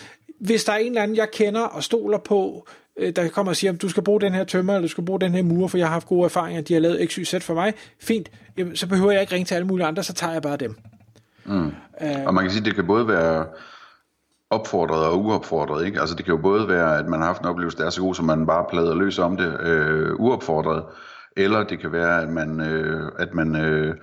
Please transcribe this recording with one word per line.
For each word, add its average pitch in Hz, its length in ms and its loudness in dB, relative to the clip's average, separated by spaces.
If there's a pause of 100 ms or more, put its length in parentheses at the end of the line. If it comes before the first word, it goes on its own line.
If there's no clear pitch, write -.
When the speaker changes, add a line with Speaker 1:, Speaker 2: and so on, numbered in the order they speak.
(400)
Speaker 1:
Hvis 220 240 0
der 214 80 2
er 202 40 2
en 214 100 2
eller 233 160 0
anden, 214 140 0
jeg 214 140 2
kender 208 300 2
og 156 240 -4
stoler 208 340 0
på, 190 500 0 (280)
øh, 185 200 -2
der 175 120 2
kommer 190 240 0
og 160 40 0
siger, 196 160 2
"Du 175 160 -4
skal 175 140 0
bruge 208 180 4
den 196 140 2
her 185 100 2
tømmer, 185 300 0
eller 170 140 0
du - 20 -2
skal - 140 -6
bruge 185 160 -2
den 180 140 2
her 185 80 2
murer, 175 260 2
for 175 100 0
jeg 175 80 4
har 156 60 0
haft 165 140 -2
gode 175 180 4
erfaringer, 170 380 -2
de 170 120 0
har 160 60 6
lavet 170 300 2
X, - 40 -6
Y, 180 100 -6
Z - 160 -4
for 170 140 -4
mig." 196 200 0 (260)
Fint. 220 300 -2 (260)
Jamen, 180 200 -4
så 190 100 -4
behøver 190 260 4
jeg 196 80 4
ikke 196 140 -2
ringe 180 100 0
til 185 100 -4
alle 175 120 -2
mulige 185 200 0
andre, 160 160 -2
så 185 100 -6
tager 175 200 -4
jeg 160 100 -4
bare 147 140 -2
dem. 117 200 -6 (680)
Speaker 2:
Mm. 92 220 -2 (360)
Speaker 1:
Øh. 143 240 -4
Speaker 2:
Og 92 80 0
man 95 100 2
kan 92 60 0
sige, 104 140 -2
det 107 100 0
kan 95 120 0
både 110 220 4
være 82 380 2 (1040)
opfordret 82 560 0
og 85 140 2
uopfordret, 82 680 -2
ikke? 101 140 -4
Altså, 78 140 -2
det 78 100 -10
kan 90 100 2
jo 80 60 0
både 98 280 2
være, 82 300 4
at 76 80 -4
man 80 140 -2
har 82 60 0
haft 90 140 -2
en 85 60 -6
oplevelse, 87 320 -4
der 78 80 -2
er 87 40 -2
så 90 100 -6
god, 92 140 0
som 85 100 -4
man 80 220 2
bare 82 240 2
plader 85 240 0
løs 95 240 0
om 90 180 0
det, 87 240 -2
øh, 78 600 0
uopfordret, 80 640 0 (520)
eller 104 280 2
det 90 160 -8
kan 78 120 -6
være, 85 300 2
at 78 60 -4
man, 78 320 -4
øh, 78 580 -2
at 85 160 -4
man, 80 220 0
øh, 78 460 0